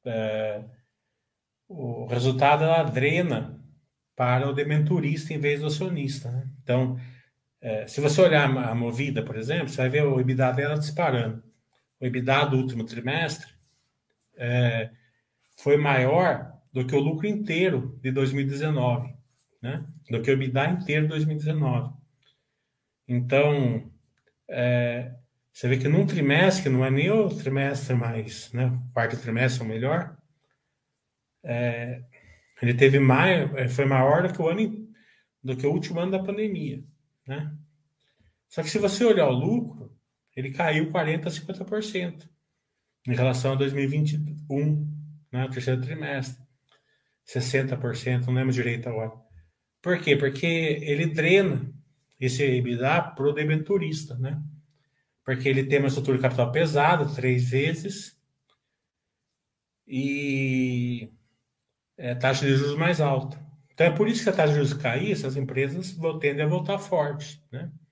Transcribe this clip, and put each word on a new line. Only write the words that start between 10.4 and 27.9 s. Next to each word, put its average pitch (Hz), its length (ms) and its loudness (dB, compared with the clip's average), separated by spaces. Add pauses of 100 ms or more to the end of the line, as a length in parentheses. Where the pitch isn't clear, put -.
dela 147 260 -2
disparando. 123 640 -2 (560)
O 131 60 -8
ebitda 131 400 2
do 131 140 2
último 120 260 -2
trimestre, 139 680 -6 (840)
é, 120 540 0 (680)
foi 143 220 4
maior 147 760 2 (180)
do 127 160 -4
que 127 80 -4
o 139 60 6
lucro 160 260 0
inteiro 170 760 0
de 131 100 -2
dois 131 220 0
mil 139 80 0
e 135 40 -2
dezenove, 135 680 -2 (480)
né? 143 200 -6 (280)
Do 117 100 -2
que 135 100 0
o 135 40 6
ebitda 135 340 0
inteiro 156 360 0
de 151 40 0
dois 156 160 -2
mil 151 120 -2
e - 20 -6
dezenove. 147 560 -2 (1120)
Então, 127 840 2 (560)
é, 123 680 -2 (360)
você - 160 -8
vê 127 120 4
que 131 100 0
num 175 160 4
trimestre, 165 600 4
que 147 40 2
não 131 160 4
é 131 60 0
nem 147 200 2
o 214 200 4
trimestre 139 640 -2